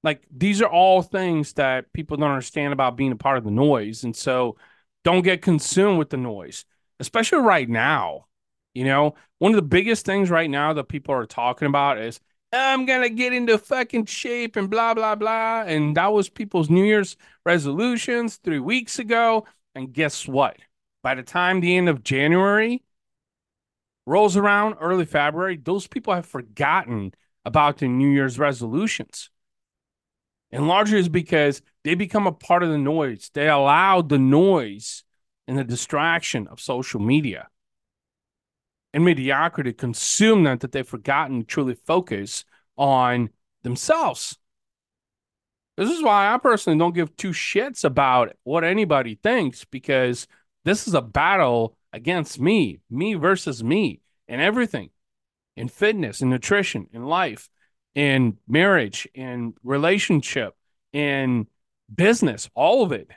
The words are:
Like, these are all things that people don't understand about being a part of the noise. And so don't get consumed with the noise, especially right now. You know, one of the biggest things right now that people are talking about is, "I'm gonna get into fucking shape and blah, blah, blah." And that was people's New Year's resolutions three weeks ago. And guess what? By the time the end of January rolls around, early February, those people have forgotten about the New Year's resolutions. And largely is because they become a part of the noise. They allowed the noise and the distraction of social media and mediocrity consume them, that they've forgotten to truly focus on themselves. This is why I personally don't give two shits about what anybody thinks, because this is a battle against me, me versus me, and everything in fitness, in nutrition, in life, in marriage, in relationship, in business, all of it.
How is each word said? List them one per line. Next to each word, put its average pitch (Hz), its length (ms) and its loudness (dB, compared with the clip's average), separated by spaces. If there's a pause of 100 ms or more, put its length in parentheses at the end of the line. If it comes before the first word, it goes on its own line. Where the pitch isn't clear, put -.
Like, 151 300 -4
these 196 300 -2
are 226 80 2
all 185 320 6
things 170 520 -4
that 131 400 -2
people 151 240 -8
don't 147 140 0
understand 143 420 -4
about 127 240 0
being 135 140 0
a 113 60 -6
part 135 200 0
of 113 60 -6
the 104 80 -4
noise. 113 520 0
And 117 120 -6
so 127 420 -2 (460)
don't 175 200 4
get 180 180 2
consumed 185 560 2
with 151 120 -2
the - 80 -6
noise, 104 480 -10 (340)
especially 226 400 0
right 180 280 4
now. 117 600 0 (460)
You 127 120 -4
know, 147 300 2 (240)
one 196 120 4
of 220 60 6
the 190 40 4
biggest 190 440 0
things 196 240 0
right 165 200 0
now 147 240 0
that 147 140 -6
people 139 260 -6
are 123 120 -2
talking 123 420 -4
about 143 300 2
is, 113 220 -10 (340)
"I'm 262 320 0
gonna 254 240 0
get 247 240 -2
into 233 240 2
fucking 240 480 -4
shape 240 500 -8
and 196 140 -2
blah, 226 240 0
blah, 220 220 0
blah." 226 480 -2
And 151 340 -2
that 196 160 2
was 202 160 0
people's 180 400 -4
New 180 140 6
Year's 208 340 2 (280)
resolutions 220 920 -2
three 156 220 -4
weeks 226 400 -4
ago. 226 480 0 (260)
And 131 180 -12
guess 147 360 -4
what? 135 300 0 (440)
By 127 140 -2
the 127 80 -12
time 180 360 0
the 175 160 2
end 180 140 2
of 131 140 -2
January 196 800 0 (1200)
rolls 190 320 2
around, 202 420 2
early 175 260 0
February, 160 520 -2
those 180 300 -4
people 220 260 -4
have 175 140 -4
forgotten 120 880 -4 (280)
about 147 360 2
the 139 80 -2
New 131 220 2
Year's 135 280 2
resolutions. 139 960 -4 (1200)
And 143 160 -2
largely 208 320 4
is 180 100 2
because 156 540 0 (200)
they 160 120 0
become 202 320 -2
a 170 40 0
part 175 300 0
of 170 80 0
the 151 80 0
noise. 143 560 -2
They 147 160 0
allowed 156 600 4
the 143 100 4
noise 135 840 2 (440)
and 131 100 -4
the 135 60 -2
distraction 143 840 -4
of - 140 -20
social 127 380 -6
media 117 480 0 (1500)
and 156 100 2
mediocrity 139 720 0
consume 196 720 2
them, 127 160 2
that 127 120 -8
they've 135 160 -6
forgotten 135 540 -4
to 113 40 -6
truly 131 300 -4
focus 156 680 -4 (320)
on 123 520 2 (340)
themselves. 151 760 -2 (1400)
This 202 140 -2
is 330 140 -4
why 302 280 4
I 247 60 0
personally 214 400 2
don't 170 160 2
give 165 240 -4
two 190 140 -6
shits 233 520 -4
about 131 600 2
what 165 200 -2
anybody 151 520 0
thinks, 185 500 -2
because 127 600 -2 (360)
this 202 240 0
is 190 60 -2
a 139 80 2
battle 127 760 0 (160)
against 151 480 -4
me, 151 400 0 (100)
me 185 260 -4
versus 151 480 -2
me, 143 380 -2 (260)
and 120 120 -8
everything 208 520 -2 (640)
in 123 120 -10
fitness, 196 540 -2
in 131 80 0
nutrition, 127 640 -2
in 117 120 -14
life, 156 440 -4 (460)
in 135 420 2 (100)
marriage, 156 680 2
in 123 380 -10 (100)
relationship, 143 920 -2 (360)
in 135 560 -2 (460)
business, 175 600 0
all 208 300 2
of 170 80 -2
it. 95 260 -8